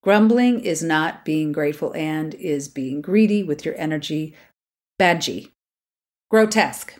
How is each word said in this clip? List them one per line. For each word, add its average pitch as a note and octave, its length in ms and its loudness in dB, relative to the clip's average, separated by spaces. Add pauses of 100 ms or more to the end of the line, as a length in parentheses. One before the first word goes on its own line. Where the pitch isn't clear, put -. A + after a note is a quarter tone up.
Grumbling A3+ 560 4
is D#3+ 240 -4
not D#3+ 420 -2
being D#3 260 -2
grateful D3+ 440 -4
and D#3 400 -6
is C#3+ 320 -6
being C3+ 340 -8
greedy G#3 420 2
with D3+ 220 -6
your D#3+ 120 -6
energy. D#3 580 -6 (640)
Bad E3+ 220 4
G. - 300 -8 (760)
Grotesque. A3 720 2